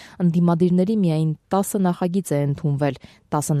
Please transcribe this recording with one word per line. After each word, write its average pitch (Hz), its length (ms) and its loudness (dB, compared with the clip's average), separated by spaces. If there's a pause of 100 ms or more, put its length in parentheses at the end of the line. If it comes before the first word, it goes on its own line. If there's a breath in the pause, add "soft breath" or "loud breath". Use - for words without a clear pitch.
(220 soft breath)
Ընդդիմադիրների 175 800 2
միայն 160 280 0 (220)
տասը 196 300 0
նախագիծ 180 500 -2
է 143 160 0
ընդունվել, 143 500 -2 (340 soft breath)
տասը 151 280 -2